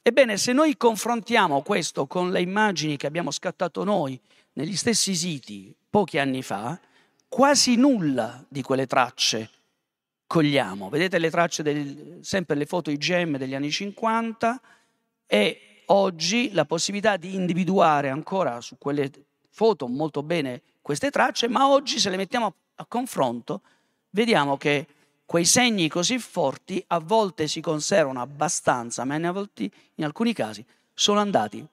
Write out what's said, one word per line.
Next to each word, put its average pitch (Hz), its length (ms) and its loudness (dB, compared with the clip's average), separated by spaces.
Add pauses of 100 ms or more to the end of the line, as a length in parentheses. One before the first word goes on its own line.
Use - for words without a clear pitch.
Ebbene, 233 360 4
se 240 160 0
noi 294 240 4
confrontiamo 220 840 2
questo 170 440 -2
con 180 240 -2
le 185 100 0
immagini 180 560 0
che 139 120 -6
abbiamo 156 240 -4
scattato 180 500 -6
noi 165 380 -2 (320)
negli 170 240 -6
stessi 196 400 0
siti 127 580 -8 (160)
pochi 180 280 0
anni 135 240 0
fa, 113 360 -6 (500)
quasi 269 460 4
nulla 156 760 2
di 139 140 -8
quelle 131 240 0
tracce 120 640 0 (760)
cogliamo. 123 640 2
Vedete 175 300 0
le 165 120 2
tracce 170 340 0
del, 147 580 -4
sempre 175 320 -2
le 143 120 -2
foto 170 240 -4
I 143 60 -2
G 175 280 0
M 143 140 -2
degli 131 180 -6
anni 147 160 -4
cinquanta 226 880 -2 (680)
e - 640 0
oggi 190 640 2
la 160 120 2
possibilità 196 540 -2
di 180 160 -10
individuare 170 720 2
ancora 139 540 -4
su - 160 -18
quelle 143 320 -2 (400)
foto 208 360 2
molto 143 360 -4
bene 147 400 -4 (180)
queste 196 300 -2
tracce, 240 360 2
ma 254 220 2
oggi 277 320 2
se 202 80 2
le 185 80 -2
mettiamo 214 300 -2
a, 180 80 -4 (220)
a 165 100 -16
confronto 151 720 -4 (500)
vediamo 175 460 2
che 147 300 0 (400)
quei 170 180 2
segni 214 440 2
così 175 300 -2
forti 180 680 -4
a 175 120 0
volte 170 480 0
si 165 120 -4
conservano 151 640 0
abbastanza, 135 840 -2
ma 143 120 -4
in, 165 100 -2
a 175 60 -2
volte, 202 380 -8 (260)
in 156 80 -4
alcuni 226 280 -2
casi 110 320 -6 (300)
sono - 260 4
andati 117 520 0